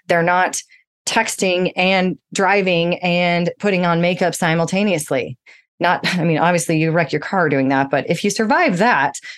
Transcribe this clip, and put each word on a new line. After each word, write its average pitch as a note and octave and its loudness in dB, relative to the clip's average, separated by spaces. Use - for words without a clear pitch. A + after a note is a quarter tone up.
They're F3 2
not F3+ 0
texting F#3 0
and F#3 0
driving F#3 0
and F3 0
putting F#3 0
on E3+ 2
makeup F3 0
simultaneously. E3 -2
Not, F3 0
I D#3+ 0
mean, E3 2
obviously E3+ 0
you D#3+ 2
wreck E3 0
your D3 -2
car F3 -2
doing C3+ 0
that, C#3 2
but C3+ -2
if F3 -4
you G3+ 0
survive A#3 0
that, G#3+ 0